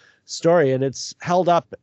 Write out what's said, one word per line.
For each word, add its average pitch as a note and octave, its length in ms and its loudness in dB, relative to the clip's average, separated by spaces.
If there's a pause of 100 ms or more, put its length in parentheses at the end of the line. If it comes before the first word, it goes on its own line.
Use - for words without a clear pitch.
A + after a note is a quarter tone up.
(260)
story, E3 440 2
and C3 140 -2
it's - 360 -8
held F3 280 0
up, E3+ 340 0